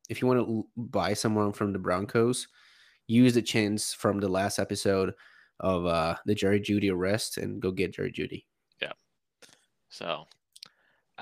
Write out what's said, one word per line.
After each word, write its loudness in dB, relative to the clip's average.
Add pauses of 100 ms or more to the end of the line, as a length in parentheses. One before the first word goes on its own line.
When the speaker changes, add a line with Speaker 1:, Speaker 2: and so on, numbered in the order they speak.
Speaker 1:
if -8
you 4
wanna 4
l-, -4
buy -2
someone 2
from -2
the -2
Broncos, 0 (600)
use 8
the 2
chance 0
from 0
the 0
last 0
episode 0 (460)
of, 0
uh, 0 (100)
the 2
Jerry 2
Jeudy 0
arrest -2
and -6
go -2
get -4
Jerry -6
Jeudy. -10 (340)
Speaker 2:
Yeah. -8 (960)
So, -8 (960)